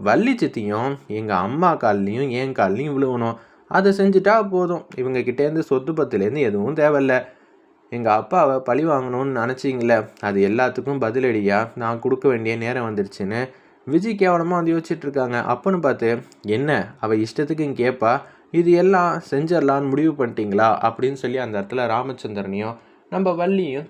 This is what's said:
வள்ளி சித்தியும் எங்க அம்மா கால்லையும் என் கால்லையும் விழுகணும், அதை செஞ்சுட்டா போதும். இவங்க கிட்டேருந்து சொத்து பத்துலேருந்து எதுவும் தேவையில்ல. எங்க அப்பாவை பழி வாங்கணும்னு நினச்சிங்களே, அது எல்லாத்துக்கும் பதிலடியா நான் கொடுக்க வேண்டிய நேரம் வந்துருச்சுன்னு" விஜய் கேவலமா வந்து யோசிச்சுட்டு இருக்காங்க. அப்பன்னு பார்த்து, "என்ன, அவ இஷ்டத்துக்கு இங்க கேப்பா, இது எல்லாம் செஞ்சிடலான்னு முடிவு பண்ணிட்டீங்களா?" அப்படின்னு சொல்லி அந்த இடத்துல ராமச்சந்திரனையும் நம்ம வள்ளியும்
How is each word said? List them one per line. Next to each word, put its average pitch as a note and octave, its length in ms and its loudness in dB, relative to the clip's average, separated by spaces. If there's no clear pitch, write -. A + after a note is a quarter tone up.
வள்ளி G#3 340 4
சித்தியும் A#2 500 -2
எங்க A2 140 -2
அம்மா D#3+ 260 2
கால்லையும் G#2+ 560 0
என் C3 200 -4
கால்லையும் A#2+ 380 0
விழுகணும், A#2+ 400 0
அதை G3 220 4
செஞ்சுட்டா G3 360 4
போதும். F3 280 0
இவங்க B2+ 280 0
கிட்டேருந்து D3+ 400 0
சொத்து C3+ 300 0
பத்துலேருந்து B2 500 0
எதுவும் G#2 320 -2
தேவையில்ல. C#3 340 4
எங்க A#2 180 -2
அப்பாவை C#3 360 2
பழி B2+ 240 2
வாங்கணும்னு C3 480 -2
நினச்சிங்களே, A#2+ 600 0
அது G2+ 120 2
எல்லாத்துக்கும் B2+ 560 0
பதிலடியா A2 560 2
நான் A#2 220 -4
கொடுக்க C3 280 0
வேண்டிய A2+ 220 -2
நேரம் A#2+ 240 -4
வந்துருச்சுன்னு" G2+ 520 -4
விஜய் G3 280 0
கேவலமா F3 380 2
வந்து E3 160 0
யோசிச்சுட்டு E3 320 -6
இருக்காங்க. B2+ 320 -2
அப்பன்னு F#3 320 -2
பார்த்து, A#2 240 0
"என்ன, C#3+ 120 0
அவ A2 100 0
இஷ்டத்துக்கு D#3 440 -4
இங்க B2+ 140 -6
கேப்பா, B2 300 2
இது F3 120 4
எல்லாம் F3+ 280 4
செஞ்சிடலான்னு C#3+ 600 0
முடிவு D3+ 280 2
பண்ணிட்டீங்களா?" A2 500 0
அப்படின்னு B2+ 360 -2
சொல்லி B2 200 -2
அந்த A2 160 -6
இடத்துல A#2 320 -4
ராமச்சந்திரனையும் A2 880 -6
நம்ம F#3 180 0
வள்ளியும் E3+ 500 -2